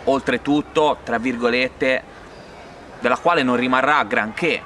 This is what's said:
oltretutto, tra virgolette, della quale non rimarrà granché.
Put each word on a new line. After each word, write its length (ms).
oltretutto, 1000
tra 160
virgolette, 840
della 180
quale 260
non 120
rimarrà 480
granché. 640